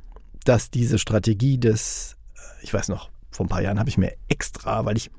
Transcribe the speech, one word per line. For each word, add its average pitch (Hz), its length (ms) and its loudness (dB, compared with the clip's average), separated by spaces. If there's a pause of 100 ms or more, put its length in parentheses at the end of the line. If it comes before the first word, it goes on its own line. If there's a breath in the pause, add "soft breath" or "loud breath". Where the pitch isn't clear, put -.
(460)
dass 123 240 6
diese 120 300 2
Strategie 113 580 2
des, - 580 0 (460)
ich - 120 -12
weiß 90 160 2
noch, - 200 -4 (220)
vor 98 160 -4
ein - 20 -2
paar 92 120 0
Jahren 101 180 0
hab 117 80 2
ich 127 100 0
mir 92 160 2 (160)
extra, - 560 -4
weil 107 120 0
ich - 220 -6